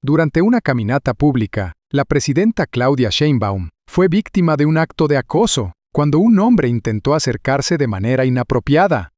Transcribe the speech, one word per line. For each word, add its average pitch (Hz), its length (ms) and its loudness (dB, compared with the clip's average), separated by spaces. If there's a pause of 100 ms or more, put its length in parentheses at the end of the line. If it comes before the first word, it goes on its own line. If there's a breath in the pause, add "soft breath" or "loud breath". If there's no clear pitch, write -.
Durante 160 400 0
una 233 180 2
caminata 123 540 -2
pública, 110 600 -2 (180)
la 139 120 0
presidenta 151 640 0
Claudia 127 460 0
Sheinbaum 101 580 -2 (180)
fue 185 200 0
víctima 175 480 0
de 143 100 0
un 156 140 2
acto 160 280 -2
de 143 100 2
acoso, 135 560 -2 (200)
cuando 147 240 0
un 214 220 4
hombre 202 280 2
intentó 117 460 -2
acercarse 139 640 -2
de 139 80 0
manera 117 400 -2
inapropiada. 131 920 0